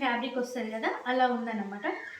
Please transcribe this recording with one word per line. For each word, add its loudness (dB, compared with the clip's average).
ఫ్యాబ్రిక్ 0
వస్తది -4
కదా, 0
అలా 6
ఉందన్నమాట. -4